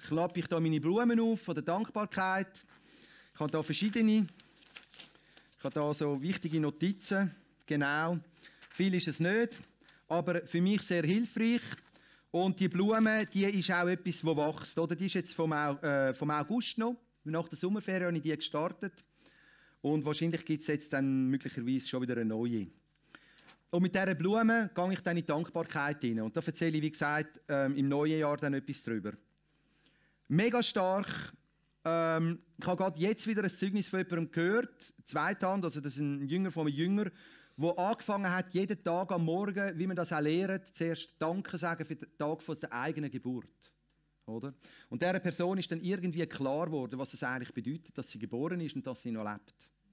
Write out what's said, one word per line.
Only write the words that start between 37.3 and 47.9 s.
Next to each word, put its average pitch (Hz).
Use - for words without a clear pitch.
der 170
angefangen 202
hat, 180
jeden 190
Tag 175
am 170
Morgen, 190
wie 175
man 185
das 170
auch 156
lehrt, 185
zuerst 165
Danke 180
sagen 165
für 156
den -
Tag 156
von 151
der -
eigenen 143
Geburt. -
Oder? 117
Und 123
dieser 185
Person 180
ist 175
dann 165
irgendwie 180
klar 143
geworden, 131
was 131
es -
eigentlich 127
bedeutet, 135